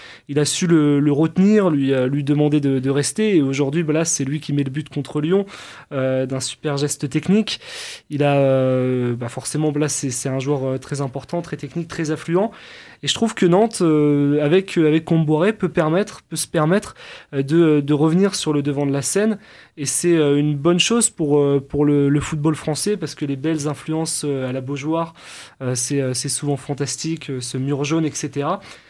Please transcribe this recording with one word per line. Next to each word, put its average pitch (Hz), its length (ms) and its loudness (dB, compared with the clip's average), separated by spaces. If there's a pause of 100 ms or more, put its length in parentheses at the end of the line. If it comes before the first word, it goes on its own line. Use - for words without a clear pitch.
(280)
Il 143 100 0
a 147 60 4
su - 240 -2
le, 147 320 4
le 147 100 4
retenir, 185 580 4
lui, 139 240 2
euh, 127 140 2
lui 143 160 0
demander 147 380 2
de, 135 180 0
de 131 120 0
rester, 190 480 0
et 143 40 4
aujourd'hui, 135 400 0
Blas, 156 220 0
c'est 143 200 -2
lui 143 140 -4
qui - 140 -6
met 143 100 0
le 143 80 -2
but 147 180 -8
contre 147 320 -6
Lyon, 190 260 0 (440)
euh, 131 360 0
d'un 131 120 -4
super 143 380 -6
geste 143 340 -4
technique. 180 480 0 (500)
Il 143 140 -2
a, 143 140 4
euh, 131 800 2
bah 123 120 -8
forcément, 151 440 -2
Blas, 147 160 0
c'est, 139 220 -4
c'est 131 180 -6
un 131 100 -2
joueur, 135 260 -2
euh, 131 140 -2
très 135 220 -8
important, 139 420 -6
très - 140 -8
technique, 165 320 -8
très 160 240 -4
affluent. 175 400 -2 (500)
Et 143 60 -4
je - 60 -2
trouve 226 200 0
que 190 120 2
Nantes, 208 360 2
euh, 147 640 4
avec, 185 340 2
euh, 156 80 4
avec 160 180 2
Comboiré, 160 480 2
peut 202 160 -2
permettre, 175 540 0
peut - 140 -12
se - 100 -4
permettre, 175 480 0 (400)
euh, 139 80 0
de, 156 380 4
de 143 140 2
revenir 170 420 4
sur - 160 -2
le 147 100 2
devant 143 240 -2
de 139 60 0
la 139 100 0
scène. 208 360 0 (380)
Et 151 100 -6
c'est, 170 300 2
euh, 147 220 4
une 147 160 2
bonne 170 240 2
chose 226 320 2
pour, 147 300 2
euh, 139 180 2
pour 147 260 0
le, 143 240 4
le 143 120 2
football 156 340 -2
français, 165 420 -2
parce 165 200 -10
que - 80 -6
les 139 100 -2
belles 147 320 -4
influences, 156 580 -4
euh, 135 240 -2
à 127 40 -6
la 131 80 -4
Beaujoire, 151 540 -4 (480)
euh, 127 120 -2
c'est, 139 260 -2
euh, 131 140 -2
c'est 139 140 -6
souvent 143 280 -2
fantastique, 147 720 -6
euh, 131 120 -6
ce 127 180 -8
mur 139 240 -2
jaune, 160 220 0
et 147 80 -2
cetera. 147 480 -4 (300)